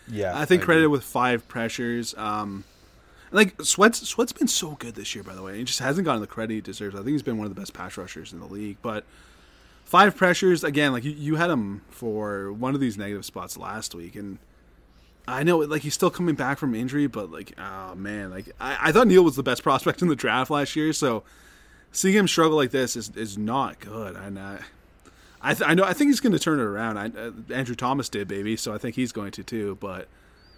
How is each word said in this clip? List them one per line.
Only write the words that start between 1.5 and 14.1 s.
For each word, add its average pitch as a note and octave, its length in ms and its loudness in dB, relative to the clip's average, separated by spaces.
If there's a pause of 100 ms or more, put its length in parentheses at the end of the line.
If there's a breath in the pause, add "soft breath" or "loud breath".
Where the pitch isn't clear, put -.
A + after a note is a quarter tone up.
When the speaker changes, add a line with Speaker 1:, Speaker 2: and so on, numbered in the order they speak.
Speaker 2:
Um, G#2+ 460 -6 (680 soft breath)
like, G3 300 4
Sweat's, G#3+ 480 4
Sweat's - 240 0
been C4+ 140 0
so - 240 -2
good A#2 240 -14
this G2+ 180 -10
year, G2+ 100 -12
by F#2 120 -14
the F#2 80 -12
way. F#2+ 160 -8
He B2 40 -4
just - 160 -2
hasn't D3 260 0
gotten B2 160 2
the G#2 60 -6
credit A2+ 280 -4
he G#2+ 60 -4
deserves. G2+ 340 -8
I G2 40 -10
think G#2+ 100 -6
he's D3 120 0
been A#2 160 -4
one G#2+ 80 -4
of G2 80 -8
the G2 60 -14
best G2 160 -12
pass F#2 200 -10
rushers F2 380 -12
in E2+ 60 -14
the - 80 -16
league. G2+ 340 -10
But G#2+ 240 -6 (800 soft breath)
five F#3+ 300 6
pressures, F3+ 480 4
again, D3 280 2
like, A#2+ 120 -2
you, D3 80 -4
you D3+ 240 -2
had E3+ 140 2
him G#2 400 -2
for G#2 600 -6
one B2 220 -4
of C#3 80 -2
these A2+ 160 -2
negative G2+ 280 -8
spots - 320 -12
last G2 360 -10
week, E2+ 220 -14